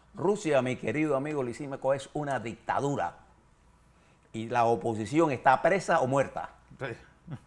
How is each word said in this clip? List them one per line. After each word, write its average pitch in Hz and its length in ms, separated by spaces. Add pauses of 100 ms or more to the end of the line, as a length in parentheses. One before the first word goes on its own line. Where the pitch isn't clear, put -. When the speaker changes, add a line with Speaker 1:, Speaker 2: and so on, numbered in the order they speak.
(140)
Speaker 1:
Rusia, 151 480
mi 127 140
querido 143 400
amigo 143 260
Lisímaco, 135 500
es - 200
una 143 260
dictadura. 107 800 (1160)
Y 113 160
la 120 180
oposición 117 680
está 131 280
presa 180 400
o 131 60
muerta. 127 440 (280)
Speaker 2:
Sí. 135 80 (600)